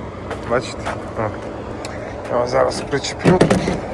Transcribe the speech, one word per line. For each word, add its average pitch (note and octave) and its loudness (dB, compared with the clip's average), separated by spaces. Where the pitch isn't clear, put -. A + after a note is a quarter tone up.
Бачите? B2 0
О. - -2
Я B2 0
його B2 2
зараз B2+ 2
причеплю - 4
тут F#3 6